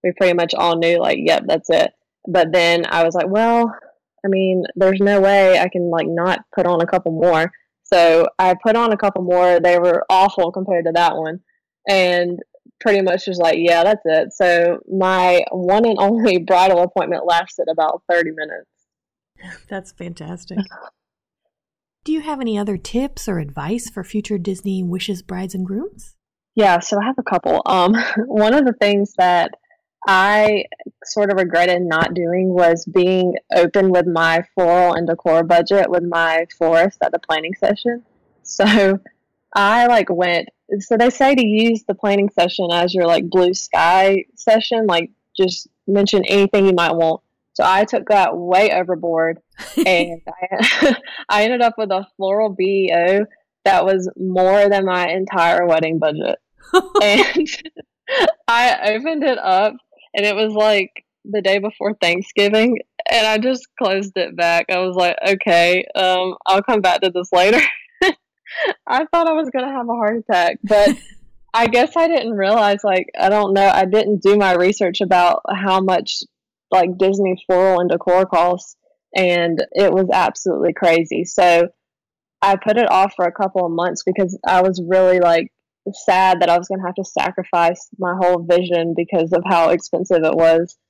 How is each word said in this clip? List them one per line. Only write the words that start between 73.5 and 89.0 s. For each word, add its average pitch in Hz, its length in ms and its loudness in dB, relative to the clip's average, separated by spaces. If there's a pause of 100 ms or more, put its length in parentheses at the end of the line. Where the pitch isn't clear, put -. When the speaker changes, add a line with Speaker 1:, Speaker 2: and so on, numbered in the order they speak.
Speaker 1:
know, 196 140 4
I 190 180 4
didn't 208 360 0
do 202 160 4
my 190 160 2
research 180 480 0
about 175 480 2
how 190 320 -2
much, 185 400 -2 (500)
like, 180 260 2
Disney 190 380 0 (120)
floral 185 320 2
and 180 100 0
decor 180 360 2
costs, 180 500 -2 (400)
and 175 560 0
it 196 200 2
was 190 220 0
absolutely 170 600 -2
crazy. 170 520 0
So 175 440 2 (720)
I 196 160 2
put 214 200 -2
it 240 140 0
off 196 240 2
for 180 100 -2
a 170 60 -2
couple 190 340 -2
of 170 60 -4
months 170 340 -4
because 185 320 -2 (100)
I 185 140 4
was 185 240 0
really, 185 340 4
like, 170 320 2 (420)
sad 185 480 2
that 170 80 2
I 175 80 4
was 180 100 -4
gonna 190 180 -8
have 185 100 -8
to 190 100 -8
sacrifice 180 800 -4 (100)
my 180 220 -4
whole 180 240 2
vision 170 520 0
because 165 380 -2